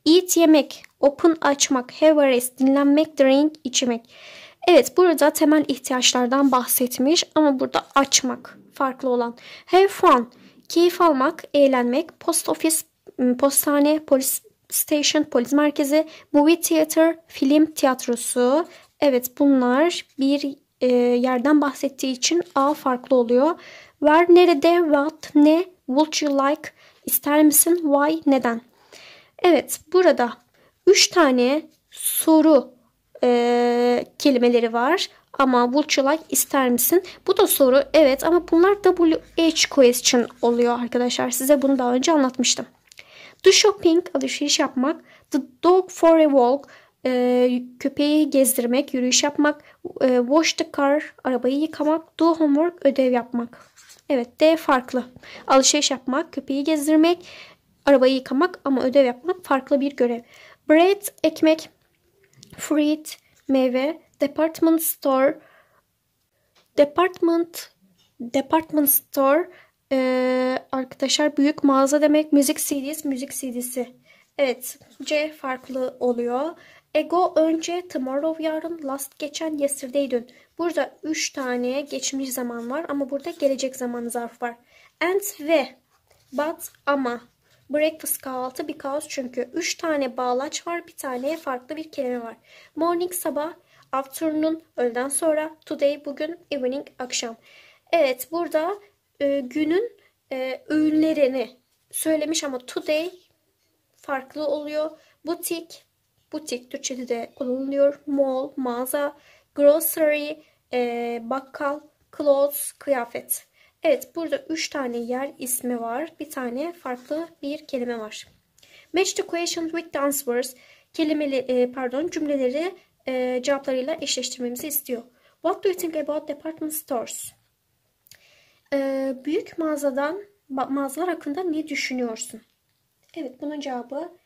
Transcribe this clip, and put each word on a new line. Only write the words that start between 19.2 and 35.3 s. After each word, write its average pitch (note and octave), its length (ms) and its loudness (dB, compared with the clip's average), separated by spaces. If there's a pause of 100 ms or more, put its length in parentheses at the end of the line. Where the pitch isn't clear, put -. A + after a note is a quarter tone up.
bunlar C#4 680 2 (140)
bir, C#4 360 -2 (260)
e, B3+ 140 0
yerden B3 680 2
bahsettiği C4+ 520 -4
için E4 300 0 (120)
A C#4 180 2
farklı B3+ 420 -2
oluyor. B3 440 2 (400)
Where, E4+ 360 6
nerede, F4 480 6
what, D4+ 520 0
ne, D#4 300 6 (200)
would D4+ 360 0
you C#4 280 0
like, D4 200 -4 (360)
ister D4 380 2
misin, D4+ 320 4
why, D#4 500 0
neden? B3 360 0 (840)
Evet, - 360 2 (140)
burada C4+ 440 2 (500)
üç F#4 200 6
tane C#4 540 4 (300)
soru, D#4 840 4 (500)
e, A#3+ 840 2 (140)
kelimeleri A#3+ 540 2
var. C4+ 340 0 (260)